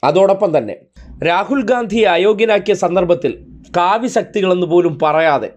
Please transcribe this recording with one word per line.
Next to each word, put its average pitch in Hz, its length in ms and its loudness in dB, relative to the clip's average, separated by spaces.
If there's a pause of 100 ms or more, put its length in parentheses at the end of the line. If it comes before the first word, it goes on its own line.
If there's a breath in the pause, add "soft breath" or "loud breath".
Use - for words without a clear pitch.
അതോടൊപ്പം 190 480 2
തന്നെ 107 180 -2 (540 loud breath)
രാഹുൽ 208 420 -2
ഗാന്ധിയെ 226 360 0 (100)
അയോഗ്യനാക്കിയ 208 680 0
സന്ദർഭത്തിൽ 175 500 0 (440)
കാവ്യശക്തികളെന്ന് 190 960 -2
പോലും 170 300 2
പറയാതെ 151 540 0